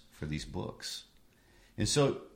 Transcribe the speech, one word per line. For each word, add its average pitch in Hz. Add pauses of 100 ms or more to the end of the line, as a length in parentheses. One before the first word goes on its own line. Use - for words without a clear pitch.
(100)
for -
these 76
books." - (720)
And 104
so 143 (140)